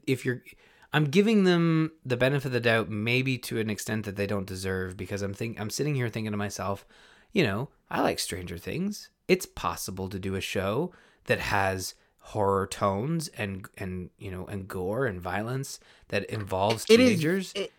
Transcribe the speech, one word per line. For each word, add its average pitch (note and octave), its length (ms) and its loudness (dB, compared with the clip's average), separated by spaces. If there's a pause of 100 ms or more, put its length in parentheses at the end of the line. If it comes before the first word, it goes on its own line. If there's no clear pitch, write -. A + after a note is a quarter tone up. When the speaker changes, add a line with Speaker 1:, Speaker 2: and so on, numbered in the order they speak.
Speaker 1:
if C3 180 -2
you're, B2+ 180 -2 (500)
I'm D3+ 120 4
giving G3 380 6
them E3+ 480 4 (140)
the B2 100 0
benefit C3 300 2
of C3+ 60 -4
the B2 80 2
doubt, A#2 280 4
maybe A#2+ 520 0
to A#2 200 -4
an A2 100 0
extent G#2+ 360 -4
that G2 100 -6
they G#2 120 0
don't G2 180 -2
deserve, F#2 500 -4
because G2 260 -6
I'm G2+ 120 -4
think-, A#2 260 -6
I'm G#2+ 120 -6
sitting C#3+ 240 -2
here B2 120 0
thinking A2 240 -4
to G#2 60 -2
myself, G2 480 -4 (480)
you F#3+ 100 4
know, A2+ 260 0 (200)
I F3+ 120 -2
like - 180 0
Stranger F2+ 380 -8
Things. - 520 -8 (180)
It's F#3 180 2
possible F#2 640 -6
to G2 100 -8
do F#2+ 160 -4
a F#2+ 60 -4
show G#2+ 500 -2 (340)
that A2 140 2
has F#2+ 560 0 (240)
horror G2 480 2
tones B2+ 640 -2
and, G2 380 -8 (100)
and, F#2 400 -8
you G2+ 140 -10
know, F#2 140 -10
and F#2+ 220 -8
gore G2+ 400 -2
and F#2+ 120 -4
violence G#2+ 600 -4 (300)
that G2+ 160 0
involves G#2 640 0
Speaker 2:
It A3+ 120 10
is, B3+ 100 8
Speaker 1:
teenagers. F3+ 460 2
Speaker 2:
it, G3 240 -6